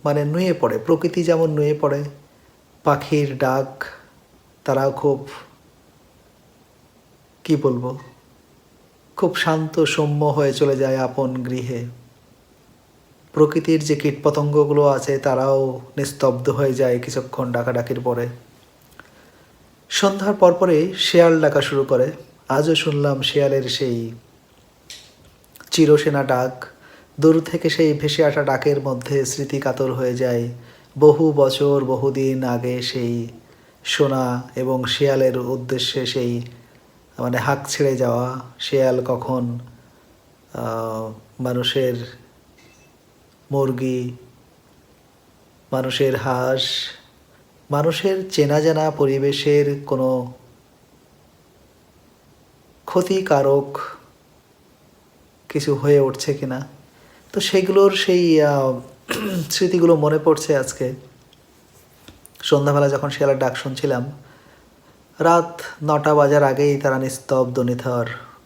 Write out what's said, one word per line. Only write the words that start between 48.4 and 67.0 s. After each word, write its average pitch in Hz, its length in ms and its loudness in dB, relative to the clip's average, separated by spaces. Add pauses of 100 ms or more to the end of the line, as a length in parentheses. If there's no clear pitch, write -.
জানা 156 300 2
পরিবেশের 143 920 0
কোনো 131 500 -2 (2500)
ক্ষতিকারক 143 920 0 (1700)
কিছু 147 260 -2
হয়ে 143 260 4
উঠছে 139 340 0
কিনা, 135 340 -8 (640)
তো 202 80 -4
সেগুলোর 190 560 4
সেই, 175 440 4
আহ, 135 400 2 (320)
<clears throat> 185 380 -6
স্মৃতিগুলো 170 460 4
মনে 151 220 2
পড়ছে 156 380 2
আজকে। 131 360 -4 (1500)
সন্ধ্যাবেলা 143 460 2
যখন 139 220 -2
শেয়ালের 139 280 0
ডাক 131 180 -2
শুনছিলাম, 135 560 -4 (1040)
রাত 170 420 2 (220)
নটা 151 320 0
বাজার 147 280 4
আগেই 139 380 2
তারা 135 180 0
নিস্তব্ধ, 131 600 -2